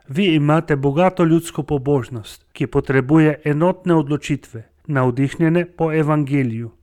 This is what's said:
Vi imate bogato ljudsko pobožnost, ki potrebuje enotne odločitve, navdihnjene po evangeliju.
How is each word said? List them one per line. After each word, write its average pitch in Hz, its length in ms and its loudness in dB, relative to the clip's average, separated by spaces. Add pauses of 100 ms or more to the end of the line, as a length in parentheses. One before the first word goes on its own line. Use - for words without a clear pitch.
Vi 165 260 0
imate 151 420 2
bogato 170 480 0
ljudsko 165 380 0
pobožnost, 131 880 -4
ki 135 140 -4
potrebuje 139 800 2
enotne 170 500 0
odločitve, 143 680 -4 (240)
navdihnjene 139 800 0
po 160 260 -4
evangeliju. 139 800 -2 (120)